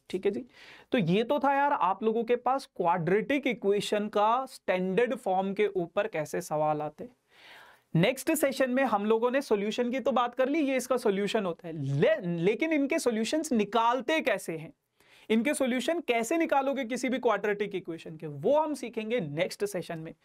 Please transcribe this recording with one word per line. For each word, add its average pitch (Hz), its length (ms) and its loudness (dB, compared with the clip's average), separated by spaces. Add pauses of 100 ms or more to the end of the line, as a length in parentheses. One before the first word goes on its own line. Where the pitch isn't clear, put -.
(100)
ठीक - 160 -2
है 202 60 4
जी। 247 120 -6 (480)
तो 262 60 4
ये 185 260 4
तो 294 140 0
था 277 160 2
यार 285 180 2
आप 185 300 0
लोगों 220 220 0
के 240 140 2
पास 254 380 -2
क्वाड्रेटिक 190 680 2
इक्वेशन 208 640 0
का 220 380 2
स्टैंडर्ड 190 680 0
फॉर्म 190 380 -2
के 208 140 2
ऊपर 190 400 -2
कैसे 180 340 -4
सवाल 151 400 0
आते 151 220 -10
हैं। - 100 -18 (800)
नेक्स्ट 233 380 4
सेशन 269 380 2
में 262 140 2
हम 214 200 2
लोगों 226 260 2
ने 269 120 0
सॉल्यूशन 220 480 -2
की 262 100 -2
तो 262 120 0
बात 247 220 0
कर 262 140 2
ली, 311 120 0
ये 269 160 0
इसका 254 200 0
सॉल्यूशन 202 480 0
होता 170 240 -6
है। 139 320 -2
ले-, 277 240 2
लेकिन 190 480 0
इनके 285 260 2
सॉल्यूशंस 247 540 -2
निकालते 240 680 2
कैसे 196 360 -2
हैं, 156 160 -14 (580)
इनके 233 240 2
सॉल्यूशन 262 460 0
कैसे 233 380 0
निकालोगे 277 460 0
किसी 254 240 -4
भी 254 100 0
क्वाड्रेटिक 208 560 0
इक्वेशन 165 420 -10
के, 160 100 -12
वो 160 340 2
हम 311 140 0
सीखेंगे 226 460 -4
नेक्स्ट 170 440 -2
सेशन 175 340 -6
में, 160 160 -12 (100)